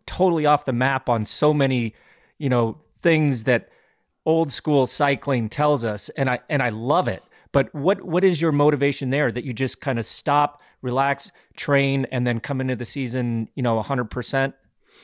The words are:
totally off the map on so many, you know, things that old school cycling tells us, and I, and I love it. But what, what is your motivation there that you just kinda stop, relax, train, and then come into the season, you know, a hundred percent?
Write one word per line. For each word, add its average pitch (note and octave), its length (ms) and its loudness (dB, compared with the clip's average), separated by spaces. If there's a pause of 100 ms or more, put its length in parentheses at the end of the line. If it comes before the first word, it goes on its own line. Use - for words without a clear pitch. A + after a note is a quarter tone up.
totally E3+ 380 0
off D3 220 2
the C3+ 60 0
map C3 360 -2
on A2+ 160 0
so D3+ 300 2
many, C3 400 0 (440)
you C#3+ 100 -2
know, A#2 300 2 (220)
things D3+ 440 2
that A#2+ 260 0 (560)
old D#3+ 260 2
school C#3+ 340 2
cycling C#3 640 0
tells D3 340 0
us, G#2+ 280 -4
and C3 180 -2
I, B2+ 120 -2 (100)
and C#3+ 120 0
I B2 60 0
love B2 400 -2
it. F#2+ 140 -6 (300)
But C#3 220 2
what, E3+ 280 0
what F3+ 200 -2
is F3 180 4
your E3 120 2
motivation C#3+ 560 2
there C3+ 240 0
that A#2+ 120 -6
you B2+ 80 -6
just B2+ 280 -4
kinda B2 220 -2
stop, - 580 -2 (220)
relax, C3+ 500 -2 (240)
train, C#3 560 0
and B2 140 0
then A#2 120 0
come C3 220 -4
into C3 160 -2
the A#2 80 -8
season, A#2+ 680 -2
you C3 80 -6
know, A#2 160 2
a G#2+ 40 0
hundred B2 280 -4
percent? C3+ 440 -4 (500)